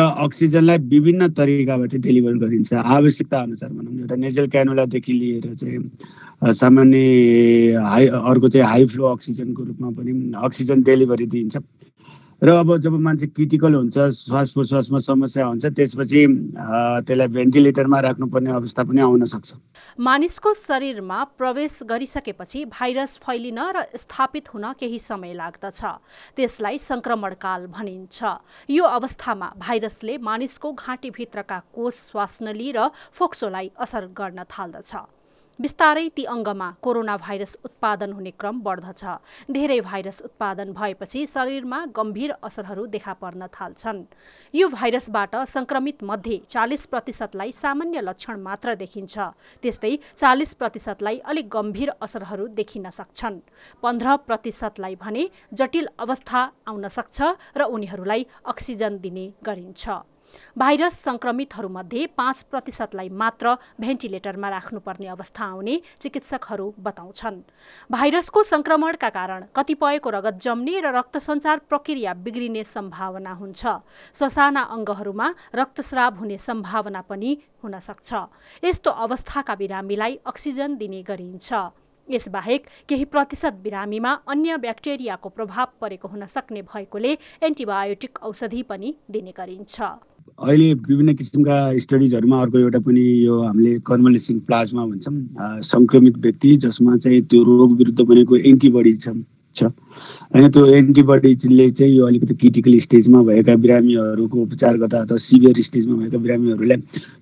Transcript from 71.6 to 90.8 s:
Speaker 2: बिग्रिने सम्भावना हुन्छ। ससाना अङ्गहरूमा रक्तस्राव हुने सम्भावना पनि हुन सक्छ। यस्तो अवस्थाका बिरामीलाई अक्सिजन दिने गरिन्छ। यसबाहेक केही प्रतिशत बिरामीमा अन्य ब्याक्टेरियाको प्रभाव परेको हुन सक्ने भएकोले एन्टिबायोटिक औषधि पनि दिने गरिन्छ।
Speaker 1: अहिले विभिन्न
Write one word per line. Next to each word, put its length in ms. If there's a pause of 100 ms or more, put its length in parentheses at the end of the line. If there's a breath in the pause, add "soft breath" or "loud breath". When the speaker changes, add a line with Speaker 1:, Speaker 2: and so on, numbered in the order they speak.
Speaker 2:
बिग्रिने 500
सम्भावना 680
हुन्छ। 340 (480 soft breath)
ससाना 460
अङ्गहरूमा 760 (200 soft breath)
रक्तस्राव 600
हुने 220
सम्भावना 640
पनि 360 (260 soft breath)
हुन 160
सक्छ। 340 (500 soft breath)
यस्तो 280
अवस्थाका 640
बिरामीलाई 720
अक्सिजन 480
दिने 260
गरिन्छ। 520 (580)
यसबाहेक 540 (240 soft breath)
केही 160
प्रतिशत 480 (100)
बिरामीमा 480 (160)
अन्य 300
ब्याक्टेरियाको 720
प्रभाव 380 (140)
परेको 260
हुन 180
सक्ने 360
भएकोले 560 (260 soft breath)
एन्टिबायोटिक 800
औषधि 380
पनि 340 (160)
दिने 260
गरिन्छ। 440 (500)
Speaker 1:
अहिले 420
विभिन्न 400